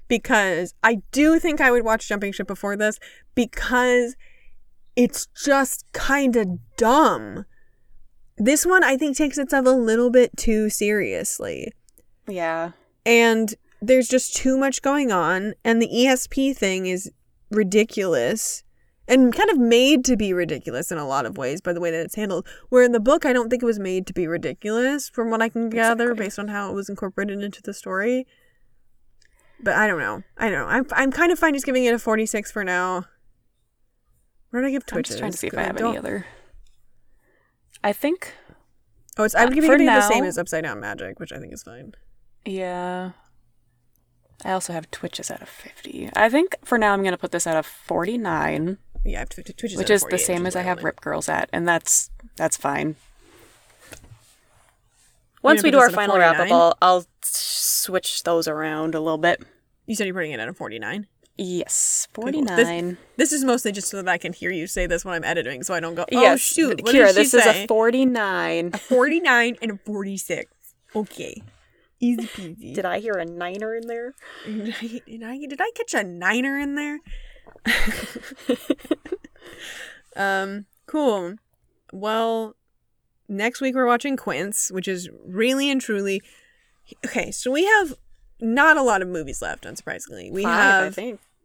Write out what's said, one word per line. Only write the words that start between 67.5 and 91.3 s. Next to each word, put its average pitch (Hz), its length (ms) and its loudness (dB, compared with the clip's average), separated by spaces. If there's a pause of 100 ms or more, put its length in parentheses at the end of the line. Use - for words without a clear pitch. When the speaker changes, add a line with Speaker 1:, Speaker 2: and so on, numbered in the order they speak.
Speaker 1:
say?" 202 140 -2
Speaker 2:
forty-nine. 214 1080 0
Speaker 1:
A 214 40 -6
forty-nine 254 840 2
and 220 100 -4
a 196 140 -10
forty-six. 196 640 -8 (440)
Okay. - 460 -8 (640)
Easy 240 240 2
peasy. 175 480 -14
Speaker 2:
Did 196 100 -4
I 180 140 -4
hear 214 140 -4
a 175 120 -4
niner 185 500 -8
in 233 120 -8
there? 233 260 -10 (320)
Speaker 1:
Did 220 360 -8
I, 233 260 -10
did 226 160 -16
I, 247 140 -10
did 285 240 -8
I 453 140 -2
catch - 180 -8
a 226 100 0
niner 208 560 -2
in 285 160 -4
there? 294 240 -8 (640)
<laughs> 226 100 0 (2500)
Um, 196 500 -4 (220)
cool. 214 480 0 (580)
Well, 220 640 -4 (720)
next 208 340 -4
week 262 140 -2
we're 254 120 2
watching 247 300 0
Quince, - 540 -4
which 185 160 -8
is 180 220 -6 (160)
really 254 440 0
and 262 100 0
truly, 196 420 -4 (840)
okay, - 260 -6
so 247 200 -6
we 320 140 2
have 403 280 2 (460)
not 277 380 4
a 277 60 2
lot 208 180 2
of 185 60 -6
movies 156 340 -8
left, 80 220 -8
unsurprisingly. - 680 -14
We 196 120 -4
Speaker 2:
Five, 170 100 0 (280)
I - 40 2
Speaker 1:
have 196 100 -8
Speaker 2:
think. 220 240 -10 (260)